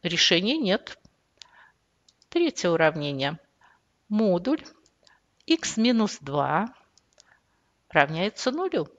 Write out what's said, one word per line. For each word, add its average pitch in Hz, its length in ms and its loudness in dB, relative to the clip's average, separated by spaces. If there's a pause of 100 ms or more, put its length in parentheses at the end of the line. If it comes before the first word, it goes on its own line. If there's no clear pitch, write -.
Решения 180 540 2
нет. 220 420 -2 (1300)
Третье 339 420 0
уравнение. 151 680 0 (720)
Модуль 214 540 0 (840)
икс - 320 -2
минус 226 440 2
два 147 520 -2 (1160)
равняется 165 640 0
нулю. 311 360 -4 (100)